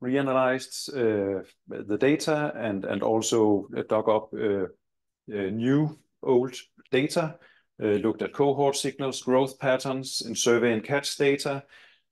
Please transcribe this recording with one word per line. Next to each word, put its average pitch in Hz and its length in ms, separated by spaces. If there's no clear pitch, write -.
reanalyzed, 131 920
uh, 104 540
the 104 300
data, 151 580
and, 107 300
and 98 160
also, 110 720
uh, 123 140
dug 107 180
up, 110 280
uh, 101 320
uh, 98 160
new 135 480
old 131 340
data, 151 480
uh, - 40
looked 104 360
at 98 120
cohort 139 420
signals, 135 480
growth 131 340
patterns 131 640
in 113 120
survey 120 380
and 110 100
catch 143 340
data, 139 460